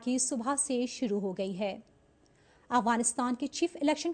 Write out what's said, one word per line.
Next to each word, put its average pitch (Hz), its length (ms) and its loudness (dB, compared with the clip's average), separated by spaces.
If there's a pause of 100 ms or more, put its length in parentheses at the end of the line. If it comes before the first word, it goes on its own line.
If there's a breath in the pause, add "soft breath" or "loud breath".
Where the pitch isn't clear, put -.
کی 254 180 0
صبح 262 380 0
سے 247 300 2
شروع 208 340 -2
ہو 190 120 -2
گئی 190 260 -4
ہے۔ 202 200 -2 (920 soft breath)
افغانستان 240 680 2
کے 277 120 -2
چیف - 340 -2
الیکشن 302 340 2